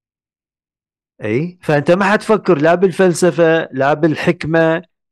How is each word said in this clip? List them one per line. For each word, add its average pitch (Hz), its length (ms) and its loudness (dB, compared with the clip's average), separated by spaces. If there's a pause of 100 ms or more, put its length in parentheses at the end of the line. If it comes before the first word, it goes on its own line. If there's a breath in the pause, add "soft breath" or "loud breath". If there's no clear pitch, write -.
(1200)
إي، 139 380 -4
فأنت 147 300 0
ما 190 200 0
حتفكر 202 460 0
لا 160 180 2
بالفلسفة، 170 960 0
لا 135 220 0
بالحكمة، 160 880 -2 (280)